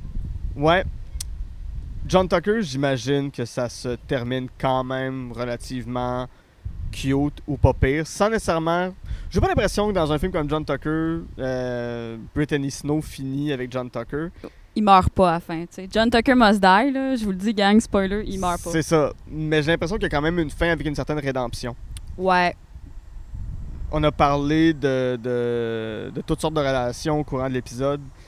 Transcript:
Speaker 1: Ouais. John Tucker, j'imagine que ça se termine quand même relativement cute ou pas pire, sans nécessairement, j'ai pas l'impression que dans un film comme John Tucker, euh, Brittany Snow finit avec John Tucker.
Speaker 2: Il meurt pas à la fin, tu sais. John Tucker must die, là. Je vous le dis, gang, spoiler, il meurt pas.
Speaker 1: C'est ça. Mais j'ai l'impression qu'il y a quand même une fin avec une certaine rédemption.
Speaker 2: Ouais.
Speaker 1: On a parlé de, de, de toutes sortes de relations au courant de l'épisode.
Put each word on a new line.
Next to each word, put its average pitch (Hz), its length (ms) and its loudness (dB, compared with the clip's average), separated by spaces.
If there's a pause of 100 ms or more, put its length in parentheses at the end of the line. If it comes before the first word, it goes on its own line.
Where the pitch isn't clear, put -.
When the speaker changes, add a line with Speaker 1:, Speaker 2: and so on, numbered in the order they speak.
(540)
Speaker 1:
Ouais. 160 300 2 (1200)
John 180 220 4
Tucker, 202 340 2
j'imagine 139 680 0
que 123 120 -4
ça 120 240 -4
se 123 280 -6 (100)
termine 127 400 -2 (140)
quand 131 240 2
même 131 480 -6
relativement 123 960 -6 (640)
cute 139 560 -2
ou 147 80 -4
pas 131 180 6
pire, 151 320 2
sans - 240 2
nécessairement, 180 640 0 (340)
j'ai - 120 0
pas 381 80 4
l'impression 208 400 2
que 214 40 0
dans 160 200 2
un 151 60 2
film 185 120 -2
comme 160 180 -2
John 156 160 0
Tucker, 160 540 -2 (220)
euh, 120 760 -6 (160)
Brittany 143 380 -2
Snow 147 320 -4
finit 139 500 -6
avec 127 200 -6
John 123 180 -6
Tucker. 143 380 -6 (480)
Speaker 2:
Il 214 80 2
meurt 196 260 8
pas 185 200 4
à - 20 4
la 170 80 0
fin, 165 220 -8
tu 175 80 -8
sais. 190 200 -14
John 226 200 4
Tucker 240 240 6
must 220 260 8
die, 196 320 8
là. 269 240 0
Je 220 80 -2
vous 208 80 0
le 190 40 -2
dis, 202 180 0
gang, 202 260 6
spoiler, 202 460 0
il 190 120 -4
meurt 175 240 0
pas. 175 80 -8
Speaker 1:
C'est 165 120 2
ça. 151 280 4 (160)
Mais 156 360 0
j'ai 151 100 2
l'impression 170 240 0
qu'il 202 80 -4
y - 20 2
a - 40 -2
quand 147 120 0
même 170 160 2
une 156 120 0
fin - 180 0
avec 160 180 0
une 151 80 -2
certaine 139 240 -2
rédemption. 127 560 -4 (420)
Speaker 2:
Ouais. 180 380 2 (1400)
Speaker 1:
On 151 140 0
a 151 80 4
parlé 151 600 4
de, 131 480 0
de, 113 920 -2
de 139 60 -6
toutes 160 220 -2
sortes 156 120 0
de 156 60 2
relations 135 600 0
au 147 40 -2
courant 131 240 -4
de 131 60 -4
l'épisode. 131 460 -2 (280)